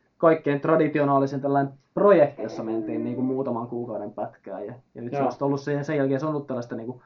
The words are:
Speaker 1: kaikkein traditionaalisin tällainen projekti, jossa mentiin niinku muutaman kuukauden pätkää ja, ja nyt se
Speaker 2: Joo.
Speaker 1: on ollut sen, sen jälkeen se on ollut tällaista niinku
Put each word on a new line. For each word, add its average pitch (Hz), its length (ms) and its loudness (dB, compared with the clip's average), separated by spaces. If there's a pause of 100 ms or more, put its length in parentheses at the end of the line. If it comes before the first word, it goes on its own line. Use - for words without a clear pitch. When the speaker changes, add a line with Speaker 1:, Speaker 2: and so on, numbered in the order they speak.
(180)
Speaker 1:
kaikkein 151 440 4
traditionaalisin 143 800 2
tällainen 139 320 0 (200)
projekti, 190 500 6
jossa 110 200 -8
mentiin 110 400 -4
niinku 123 180 -4
muutaman 127 460 -2
kuukauden 117 440 -8
pätkää 101 500 -12
ja, 107 120 -12 (220)
ja 120 60 -14
nyt 120 120 -8
se 143 60 -4
Speaker 2:
Joo. 135 80 0
Speaker 1:
on - 140 -4
ollut 139 200 0
sen, 143 240 -2
sen 151 120 -2
jälkeen 135 220 0
se 151 60 -4
on 156 100 -2
ollut 143 120 -6
tällaista 120 280 -8
niinku 117 300 -10